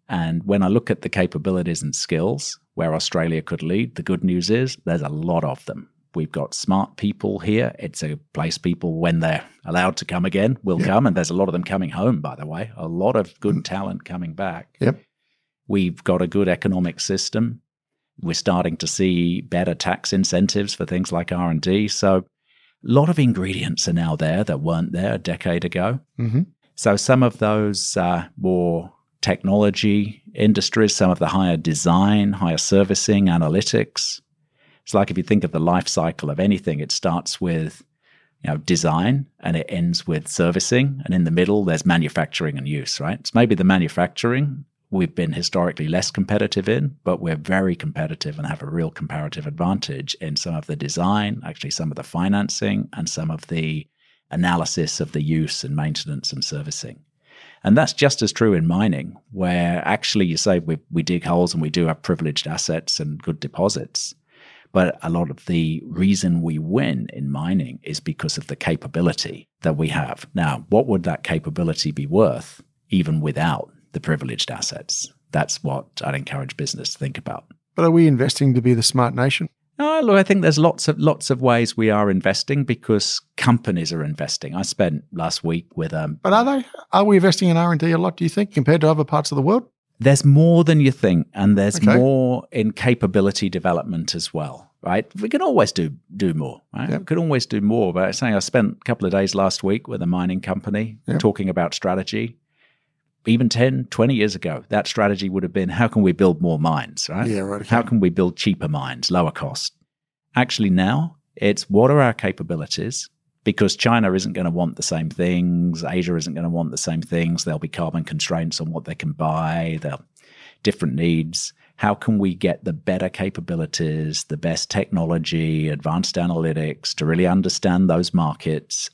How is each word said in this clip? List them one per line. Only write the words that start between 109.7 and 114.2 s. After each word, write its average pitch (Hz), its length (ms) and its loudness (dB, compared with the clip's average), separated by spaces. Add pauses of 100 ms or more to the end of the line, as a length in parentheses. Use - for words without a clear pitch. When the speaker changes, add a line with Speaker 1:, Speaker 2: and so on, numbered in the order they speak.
Speaker 1:
Actually 123 360 0
now, 107 480 2 (180)
it's, 104 320 0
"What 110 220 6
are 147 100 6
our 123 140 4
capabilities?" 87 960 -6 (340)
Because 104 320 2
China 113 380 2
isn't 95 180 0